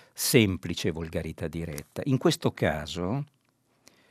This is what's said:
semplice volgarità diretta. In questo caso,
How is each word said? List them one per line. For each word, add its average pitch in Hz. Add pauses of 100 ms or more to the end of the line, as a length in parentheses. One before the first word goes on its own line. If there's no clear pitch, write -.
(120)
semplice 95
volgarità 80
diretta. 78
In 135
questo 147
caso, 87 (880)